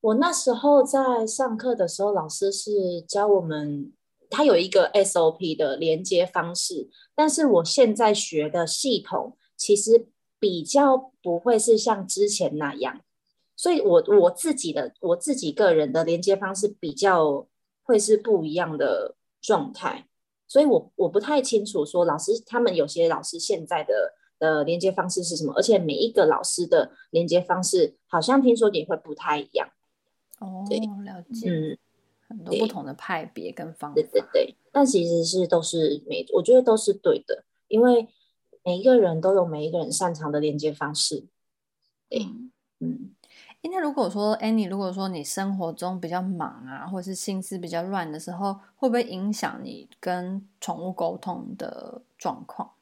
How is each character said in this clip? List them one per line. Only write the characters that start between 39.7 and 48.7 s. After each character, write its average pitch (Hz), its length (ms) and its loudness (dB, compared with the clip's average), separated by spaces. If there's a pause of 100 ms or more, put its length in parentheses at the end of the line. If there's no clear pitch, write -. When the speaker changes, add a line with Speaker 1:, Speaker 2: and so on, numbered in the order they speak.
Speaker 1:
个 175 80 -4
人 165 140 -4
擅 175 220 -2
长 151 160 -8
的 147 100 -2
连 151 160 -2
接 147 160 -2
方 147 220 -8
式。 - 320 -4 (840)
对。 - 120 -4
Speaker 3:
嗯。 214 320 -14 (260)
Speaker 1:
嗯。 - 360 -10 (480)
Speaker 2:
诶， 320 80 -10
那 381 80 -4
如 302 140 -2
果 262 160 -2
说， 208 300 -2
Annie， 220 280 0
如 196 120 -6
果 190 120 -4
说 190 180 -6
你 170 140 -8
生 196 360 -6
活 170 140 -4
中 180 280 -8
比 175 80 -8
较 175 140 -4
忙 160 420 -8
啊， 139 220 -14
或 185 160 -8
是 185 120 -10
心 190 280 -6
思 190 160 -10
比 175 100 -10
较 170 140 -4
乱 180 280 -6
的 151 80 -10
时 - 140 -12
候， 196 260 -6 (180)